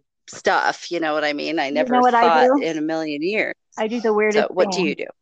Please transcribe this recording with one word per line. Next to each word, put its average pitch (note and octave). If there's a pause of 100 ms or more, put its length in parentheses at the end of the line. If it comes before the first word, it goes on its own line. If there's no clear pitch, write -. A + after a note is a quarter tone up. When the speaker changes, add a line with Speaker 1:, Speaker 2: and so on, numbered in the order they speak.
(300)
Speaker 1:
stuff, -
you E3+
know D#3
what D3+
I D3
mean? D3+
I C#3
Speaker 2:
You D3+
Speaker 1:
never -
Speaker 2:
know B3
what B3
I E3+
Speaker 1:
thought D#3+
Speaker 2:
do? C#4
Speaker 1:
in D#3+
a D3+
million D#3
years. G3 (220)
Speaker 2:
I A3
do A#3
the A3
weirdest G#3+
Speaker 1:
So -
what F#3
do F#3
Speaker 2:
thing. -
Speaker 1:
you C#3+
do? C3+ (160)